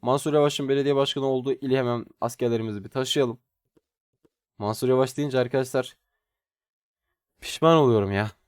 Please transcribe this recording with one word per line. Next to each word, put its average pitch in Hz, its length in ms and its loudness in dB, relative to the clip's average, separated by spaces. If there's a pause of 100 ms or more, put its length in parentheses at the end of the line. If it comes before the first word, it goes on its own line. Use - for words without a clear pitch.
Mansur 143 320 0
Yavaş'ın 147 340 2
belediye 139 280 2
başkanı 139 300 -2
olduğu 131 260 -2
ili 131 260 -2
hemen 120 280 -2 (140)
askerlerimizi 113 640 -2
bir 110 60 -16
taşıyalım. 131 480 -2 (1200)
Mansur 110 300 -4
Yavaş 127 280 2
deyince 139 220 -2
arkadaşlar 127 580 -2 (1400)
pişman 165 360 2
oluyorum 113 360 4
ya. 104 180 -2 (180)